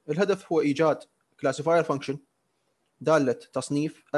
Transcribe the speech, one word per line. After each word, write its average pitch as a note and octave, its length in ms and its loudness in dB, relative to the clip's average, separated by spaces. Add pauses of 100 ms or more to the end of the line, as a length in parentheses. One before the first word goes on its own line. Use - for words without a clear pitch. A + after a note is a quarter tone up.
الهدف F#3+ 420 -2
هو D#3+ 100 2
إيجاد D3 360 2 (440)
كلاسيفاير D3+ 420 2
فانكشن C#3 340 -4 (840)
دالة C#3+ 300 2
تصنيف C#3+ 720 -6 (140)